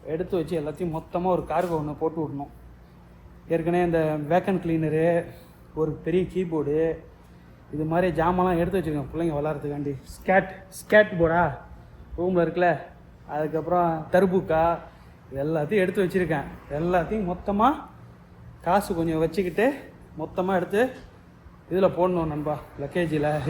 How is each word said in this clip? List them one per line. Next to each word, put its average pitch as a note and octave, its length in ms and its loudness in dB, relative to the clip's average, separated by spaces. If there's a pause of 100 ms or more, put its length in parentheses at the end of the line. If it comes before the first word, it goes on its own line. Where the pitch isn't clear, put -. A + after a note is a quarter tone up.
எடுத்து E3+ 300 -4
வச்சு D#3+ 240 -2
எல்லாத்தையும் D#3 360 -6
மொத்தமா F3 280 -6
ஒரு E3+ 240 2
கார்கோ E3 320 0
ஒண்ணு D3 180 -6
போட்டு D#3+ 240 -2
விடணும். C#3 300 -8 (960)
ஏற்கனவே E3+ 360 2
இந்த D#3+ 340 2 (100)
வேக்கன் F#3 340 2
கிளீனரு, E3 600 2 (500)
ஒரு D#3 180 -2
பெரிய F3 300 0 (120)
கீபோர்டு, D#3+ 440 -2 (960)
இது D3+ 120 -4
மாதிரி D#3+ 380 2
ஜாமான்லாம் F3+ 360 2
எடுத்து F3+ 220 0
வச்சிருக்கேன் D3+ 320 -4
பிள்ளைங்க D#3+ 260 -2
விளாட்றதுக்காண்டி. C#3+ 560 -4 (200)
ஸ்கேட், F#3+ 380 2 (160)
ஸ்கேட் G#3+ 520 4
போர்டா E3+ 240 4 (720)
ரூம்ல F3 260 2
இருக்குல்ல, E3+ 340 2 (500)
அதுக்கப்புறம் D#3+ 840 0
தர்பூக்கா, E3+ 680 4 (520)
இது C3+ 140 -4
எல்லாத்தையும் D#3+ 400 0
எடுத்து F#3 200 2
வச்சிருக்கேன். E3+ 420 0 (240)
எல்லாத்தையும் F3 640 0
மொத்தமா G3+ 360 2 (920)
காசு G3 340 2
கொஞ்சம் E3 240 0
வச்சுக்கிட்டு F3 480 0 (520)
மொத்தமா F3 360 -2
எடுத்து F3 260 0 (920)
இதுல F#3 180 4 (100)
போடணும் E3+ 340 0
நண்பா, D3 260 -4 (220)
லக்கேஜில். D3+ 500 0 (200)